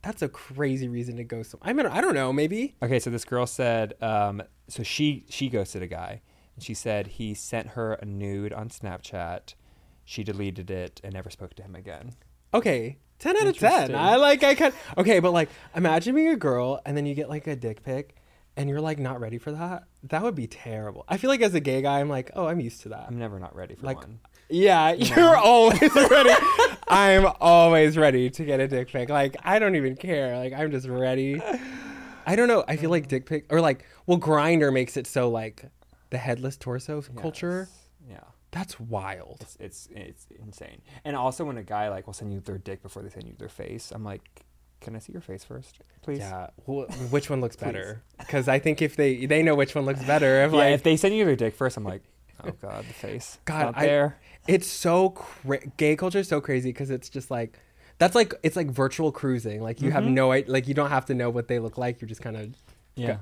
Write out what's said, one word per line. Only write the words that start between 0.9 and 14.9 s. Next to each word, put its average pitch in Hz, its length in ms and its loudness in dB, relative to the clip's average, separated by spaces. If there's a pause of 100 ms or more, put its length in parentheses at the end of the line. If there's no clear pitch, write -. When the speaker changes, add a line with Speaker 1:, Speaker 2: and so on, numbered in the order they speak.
Speaker 1:
to 120 80 -12
ghost 117 260 -12
some-, - 120 -20
I 214 100 -4
mean, 269 140 0
I 170 120 -4
don't 349 140 2
know, 131 180 0
maybe. 170 500 -2
Speaker 2:
Okay, 123 180 0
so 123 100 -4
this 117 160 -6
girl 123 220 -2
said, 113 540 -2
um, 104 400 -2 (280)
so - 140 -12
she, 147 460 -2
she 139 200 -6
ghosted 101 320 -4
a 90 60 -10
guy, 90 340 -12 (340)
and - 80 -18
she 113 100 -12
said 104 340 -4
he 107 260 -10
sent 110 360 -8
her 110 260 -6
a - 100 -14
nude 101 480 -8
on 110 160 -10
Snapchat. 90 840 -12 (500)
She - 180 -12
deleted 98 480 -8
it 90 320 -10
and 98 100 -12
never 92 160 -12
spoke - 260 -16
to 95 80 -20
him 95 120 -20
again. 95 380 -18 (400)
Speaker 1:
Okay, 139 460 -2 (200)
ten 359 160 -2
out 415 120 2
of 381 100 0
ten. 208 140 4
Speaker 2:
Interesting. 302 260 2
Speaker 1:
I 185 180 4
like, 285 300 6
I 277 100 6
can, 294 160 4 (260)